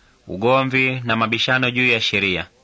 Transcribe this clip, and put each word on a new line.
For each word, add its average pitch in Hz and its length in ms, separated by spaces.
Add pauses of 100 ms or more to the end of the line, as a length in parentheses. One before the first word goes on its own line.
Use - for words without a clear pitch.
(260)
ugomvi 131 760
na 117 120
mabishano 117 540
juu 123 180
ya 113 120
sheria. 95 460 (180)